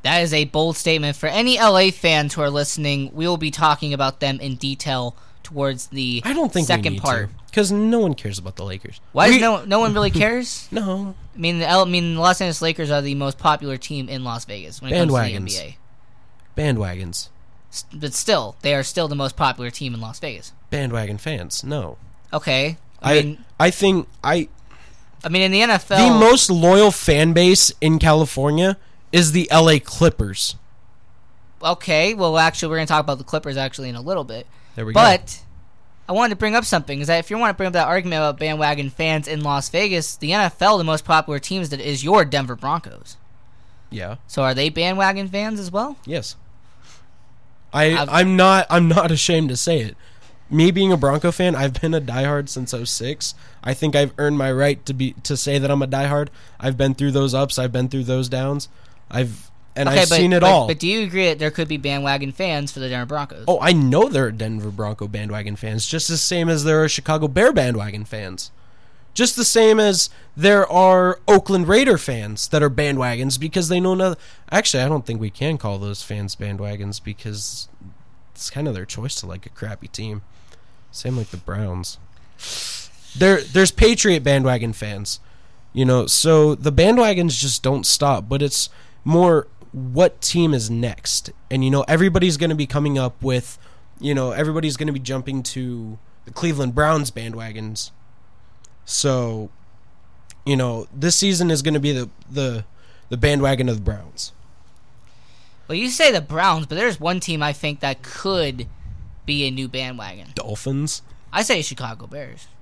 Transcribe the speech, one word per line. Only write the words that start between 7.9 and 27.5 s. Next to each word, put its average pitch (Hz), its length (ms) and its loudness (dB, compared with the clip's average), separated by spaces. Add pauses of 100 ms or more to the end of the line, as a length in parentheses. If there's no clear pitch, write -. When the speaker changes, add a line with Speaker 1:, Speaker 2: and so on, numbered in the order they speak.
Speaker 2:
one 180 160 0
cares 101 240 -8
about 92 160 -12
the 92 100 -12
Lakers. 98 360 -12 (100)
Speaker 1:
Why 165 180 4
Speaker 2:
We 254 100 6
Speaker 1:
does - 20 4
no, 220 240 0
no 208 160 2
one 220 140 2
really 202 160 2
Speaker 2:
<laughs> - 20 -2
Speaker 1:
cares? 233 580 -2
Speaker 2:
No. 196 460 -6 (180)
Speaker 1:
I - 40 -18
mean, 170 200 -2
the 165 80 -2
L-, 185 160 4
I - 20 6
mean, 175 300 0
the 160 60 -2
Los 180 200 4
Angeles 170 220 -4
Lakers 160 300 -2
are 143 100 0
the 139 140 -4
most 139 220 -4
popular 147 380 -2
team 131 320 -10
in 131 140 -10
Las 120 220 -8
Vegas 95 360 -14
when 131 120 -6
it 170 40 0
comes 170 160 2
to 127 60 4
the - 0 -
Speaker 2:
Bandwagons. 104 160 0
Speaker 1:
N 98 100 -6
B 92 120 -6
A. - 1040 -12
Speaker 2:
Bandwagons. 95 680 -4 (440)
Speaker 1:
S-, - 200 -12
but 147 220 -8
still, 135 480 -2
they 143 120 2
are 135 100 -2
still 165 240 -4
the 143 80 -4
most 139 200 -4
popular 123 340 -2
team 127 240 -8
in 113 60 -8
Las 113 200 -12
Vegas. 120 320 -12 (180)
Speaker 2:
Bandwagon 117 480 -4
fans, 123 460 -8
no. 127 340 -8 (340)
Speaker 1:
Okay. 147 460 -2 (240)
I 147 160 4
Speaker 2:
I, 147 40 4
Speaker 1:
mean, 147 220 -8 (140)
Speaker 2:
I 170 120 6
think 190 380 0 (140)
I 160 260 0 (760)
Speaker 1:
I 165 40 -4
mean, 180 140 2
in 190 80 2
the 190 100 2
N 233 100 4
F 196 200 0
L, 190 220 6
Speaker 2:
the 220 60 6
most 233 320 8
loyal 185 420 8
fan 160 400 2
base 180 480 6